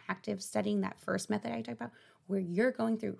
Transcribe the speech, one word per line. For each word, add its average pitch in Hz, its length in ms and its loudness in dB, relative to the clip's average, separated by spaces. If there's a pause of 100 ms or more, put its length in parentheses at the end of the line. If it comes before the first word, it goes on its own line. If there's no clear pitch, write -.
active 208 340 -2
studying, 208 380 2
that 190 180 -2
first - 320 0
method 214 220 0
I 233 100 -2
talked 226 180 -8
about, 233 120 -6 (340)
where 196 140 0
you're 190 320 4
going 226 260 0
through, 208 220 -4